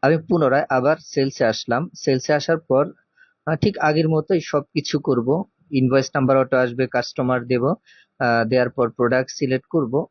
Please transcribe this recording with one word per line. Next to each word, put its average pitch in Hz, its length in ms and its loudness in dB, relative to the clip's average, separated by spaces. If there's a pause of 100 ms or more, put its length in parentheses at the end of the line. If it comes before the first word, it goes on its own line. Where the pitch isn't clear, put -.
আমি 151 140 4
পুনরায় 156 520 0
আবার 135 320 0
সেলসে 135 440 -2
আসলাম। 120 500 -2
সেলসে 131 380 -2
আসার 156 260 0
পর, 147 340 0 (540)
আহ, 156 100 -2
ঠিক 202 220 0
আগের 156 300 2
মতোই 160 320 0
সবকিছু 147 580 -4
করব। 135 460 0 (260)
ইনভয়েস 131 440 2
নাম্বার 135 220 2
অটো 131 200 2
আসবে, 127 300 0
কাস্টমার 127 600 -4
দেব, 123 200 0
আহ, 120 840 -2
দেওয়ার 123 220 2
পর 120 200 -2
প্রোডাক্ট 123 400 0
সিলেক্ট 131 360 -4
করব। 151 440 -2